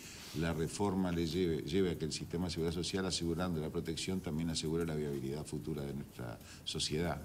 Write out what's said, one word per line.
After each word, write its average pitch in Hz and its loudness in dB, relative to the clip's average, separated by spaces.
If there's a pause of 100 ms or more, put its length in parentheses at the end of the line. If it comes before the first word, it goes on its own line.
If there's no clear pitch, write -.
(400)
la 82 2
reforma 90 2
le 85 2
lleve, 82 2
lleve 90 4
a 78 -4
que 80 0
el 76 4
sistema 87 -2
de 82 -2
seguridad 82 2
social, 95 0
asegurando 85 2
la 78 0
protección, 85 0
también 82 0
asegure 80 2
la 80 0
viabilidad 71 -2
futura 73 -4
de 71 -4
nuestra 64 -6 (260)
sociedad. 78 0